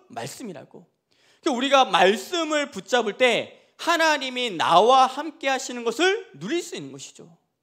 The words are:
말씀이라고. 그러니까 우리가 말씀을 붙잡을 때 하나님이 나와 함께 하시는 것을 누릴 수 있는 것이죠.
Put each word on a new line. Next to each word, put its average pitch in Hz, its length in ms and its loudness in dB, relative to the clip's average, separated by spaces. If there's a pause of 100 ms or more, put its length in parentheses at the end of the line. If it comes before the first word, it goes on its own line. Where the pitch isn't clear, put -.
말씀이라고. 196 760 -16 (600)
그러니까 269 120 0
우리가 269 280 4
말씀을 285 840 0
붙잡을 208 460 -4
때 214 440 0 (160)
하나님이 269 760 -2
나와 185 540 4
함께 277 420 -6
하시는 254 360 -6
것을 359 500 -2
누릴 220 280 -8
수 - 140 -14
있는 139 160 -12
것이죠. - 460 -20 (260)